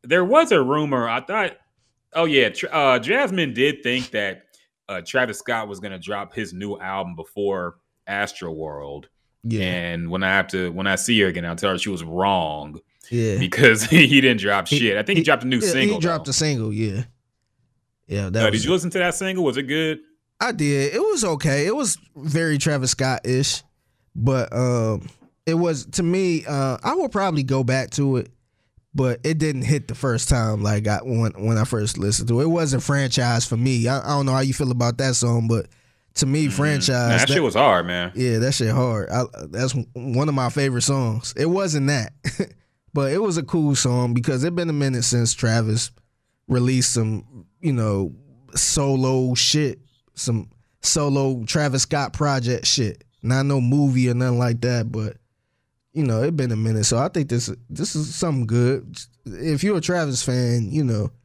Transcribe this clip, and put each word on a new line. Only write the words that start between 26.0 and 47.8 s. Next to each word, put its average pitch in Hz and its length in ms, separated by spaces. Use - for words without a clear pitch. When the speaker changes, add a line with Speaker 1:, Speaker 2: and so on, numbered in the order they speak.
Speaker 2:
me, 175 440
uh, 135 360
I 262 120
will 339 140
probably 185 340
go 135 220
back 127 280
to 139 260
it, - 120
but 127 300
it 160 140
didn't 143 240
hit 139 260
the 120 60
first 117 340
time, 110 340
like, 104 240
I, 104 120
when, 117 340
when 113 100
I 110 80
first 107 320
listened 107 320
to 120 120
it. 147 40
It 160 40
wasn't 160 340
franchise 131 640
for 117 100
me. 120 320
I, 135 120
I - 160
don't 139 100
know 131 60
how 135 80
you 135 120
feel 127 180
about 120 280
that 135 180
song, 117 320
but 113 180
to 143 100
me, 147 200
Speaker 1:
Mm-hmm. 135 100
Speaker 2:
franchise, 143 320
Speaker 1:
Nah, - 200
that 98 200
Speaker 2:
that - 40
Speaker 1:
shit 170 100
was 113 120
hard, 101 320
man. 90 280
Speaker 2:
Yeah, 120 260
that 131 120
shit 110 200
hard. 123 380
I, 120 140
that's 120 240
one 127 340
of 143 60
my 127 160
favorite 135 320
songs. 123 540
It 147 100
wasn't 170 420
that, 131 240
<laughs> - 220
but 139 200
it 190 100
was 185 160
a 160 40
cool 147 320
song 123 400
because 127 300
it 170 100
been 170 160
a 151 40
minute 131 300
since 120 280
Travis 113 580
released 127 460
some, 110 540
you 156 120
know, 101 420